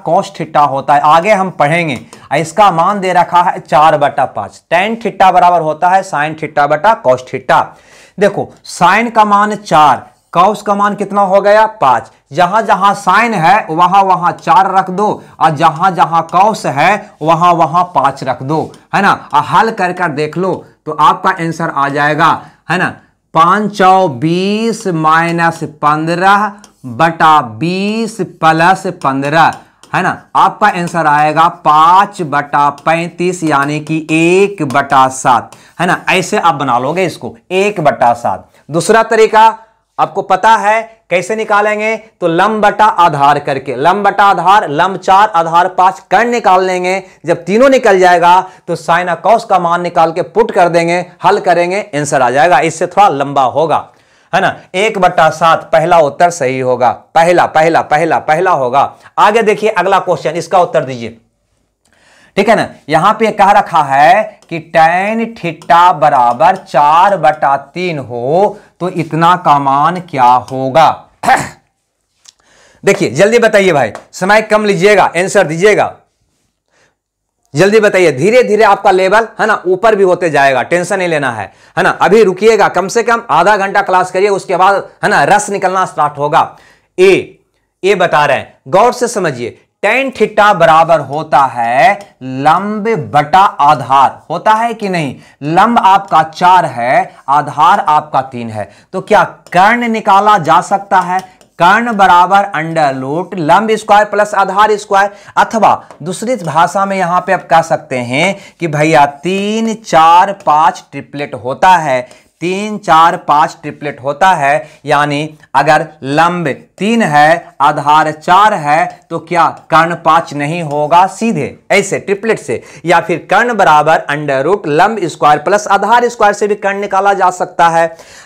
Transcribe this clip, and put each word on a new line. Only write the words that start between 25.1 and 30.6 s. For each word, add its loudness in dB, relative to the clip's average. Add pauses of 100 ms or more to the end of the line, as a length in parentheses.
पन्द्रह 0 (360)
बटा 2 (140)
बीस -6 (240)
प्लस 0 (200)
पन्द्रह, 0 (420)
है -2
ना। -2 (240)
आपका 0